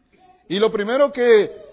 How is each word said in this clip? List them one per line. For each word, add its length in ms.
Y 100
lo 140
primero 400
que 420